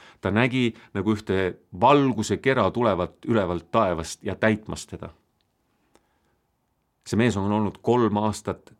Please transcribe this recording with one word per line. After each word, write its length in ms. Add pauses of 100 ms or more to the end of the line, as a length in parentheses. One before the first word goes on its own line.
(200)
ta 100
nägi 420 (220)
nagu 180
ühte 460 (220)
valguse 600
kera 300
tulevat 580
ülevalt 420
taevast 540
ja 100
täitmas 520
teda. 240 (2000)
See 140
mees 160
on 160
olnud 300
kolm 400
aastat 580